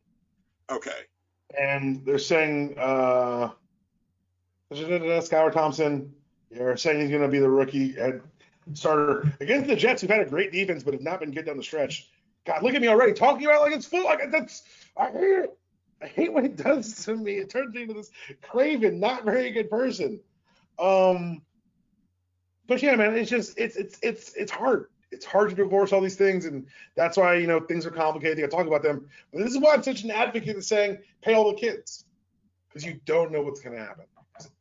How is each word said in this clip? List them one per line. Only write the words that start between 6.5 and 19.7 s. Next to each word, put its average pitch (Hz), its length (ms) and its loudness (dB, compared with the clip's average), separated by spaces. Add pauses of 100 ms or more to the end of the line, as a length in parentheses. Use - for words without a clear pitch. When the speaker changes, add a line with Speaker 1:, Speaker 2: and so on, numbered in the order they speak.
Speaker 2:
saying 151 220 0
he's 143 120 0
gonna 147 160 2
be 139 120 2
the 135 100 6
rookie 135 440 2
head 123 300 -4 (500)
starter 147 640 2
against 247 280 0
the 254 80 4
Jets, 247 260 2
who've 185 80 -4
had 214 120 4
a 170 40 0
great 160 260 -4
defense 180 320 -4
but 139 100 -2
have 131 100 -8
not 170 160 -4
been 151 120 -8
good 156 140 -8
down 147 120 -8
the 120 60 -10
stretch. 156 460 -6 (360)
God, 160 180 -4
look 254 100 0
at 277 80 0
me 233 60 2
already 220 260 6
talking 269 320 2
about 302 120 6
it 294 40 6
like 294 120 4
it's 277 120 -6
full. 359 180 -2
Like, 302 280 0
that's, - 320 -4 (340)
I - 140 0
hate 381 320 2
it. - 140 -8 (440)
I 156 60 -14
hate - 240 -2
what 269 140 2
it 277 100 -4
does 233 500 -2
to 220 100 -4
me. 208 180 -6
It 196 160 -6
turns 247 240 -6
me 240 80 -10
into 220 120 -10
this 214 180 -14 (300)
craven, 226 580 2
not 240 260 0
very 247 260 0
good 214 180 -2
person. 208 520 -2 (560)